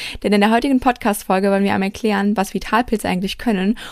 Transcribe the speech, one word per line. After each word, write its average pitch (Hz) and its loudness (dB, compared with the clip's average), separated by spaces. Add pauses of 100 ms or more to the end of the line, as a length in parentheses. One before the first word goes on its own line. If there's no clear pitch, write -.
(220)
Denn 202 0
in 208 4
der 208 4
heutigen 254 2
Podcast-Folge 202 0
wollen 196 2
wir 202 2
einmal 190 0
erklären, 202 -2
was 190 -2
Vitalpilze 214 -2
eigentlich 185 -4
können 202 0 (160)